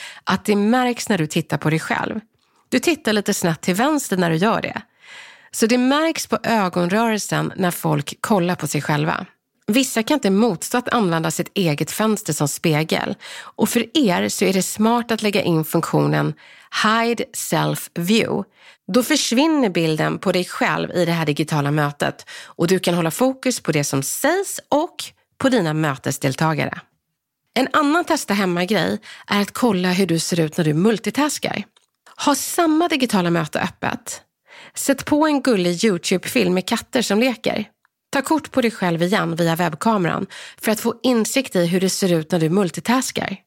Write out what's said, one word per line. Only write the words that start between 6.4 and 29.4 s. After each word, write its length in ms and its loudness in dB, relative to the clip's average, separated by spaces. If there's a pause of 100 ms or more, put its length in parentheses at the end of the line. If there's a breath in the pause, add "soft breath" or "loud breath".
ögonrörelsen 1120 0
när 160 0
folk 500 -4
kollar 340 0
på 120 -6
sig 140 -4
själva. 440 -2 (420)
Vissa 360 2
kan 120 2
inte 140 2
motstå 480 2
att 120 -4
använda 420 0
sitt 240 -4
eget 360 0
fönster 420 0
som 140 0
spegel. 680 0 (260 loud breath)
Och 280 -6
för 280 0
er 320 2
så 160 0
är 80 4
det 100 2
smart 480 0
att 100 -2
lägga 200 0
in 240 2
funktionen 680 0 (500 loud breath)
Hide 500 0
Self 600 -2
View. 560 0 (440 soft breath)
Då 100 4
försvinner 680 2
bilden 500 0
på 120 0
dig 140 0
själv 460 -2
i 140 0
det 60 0
här 140 -2
digitala 460 0
mötet 540 -2 (200 loud breath)
och 220 -2
du 120 4
kan 140 0
hålla 180 0
fokus 480 0
på 120 -2
det 120 2
som 200 -2
sägs 560 -2 (100)
och 260 0 (420)
på 120 2
dina 240 2
mötesdeltagare. 1040 -2 (760)
En 200 0
annan 320 2
testa 280 -2
hemma-grej 640 0 (280 loud breath)
är 140 2